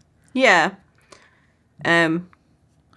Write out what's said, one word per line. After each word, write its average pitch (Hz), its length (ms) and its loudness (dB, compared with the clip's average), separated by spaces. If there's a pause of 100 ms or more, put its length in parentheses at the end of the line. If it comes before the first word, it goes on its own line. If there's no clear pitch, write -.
(340)
Yeah. 196 380 2 (1120)
Um, 170 440 -2 (680)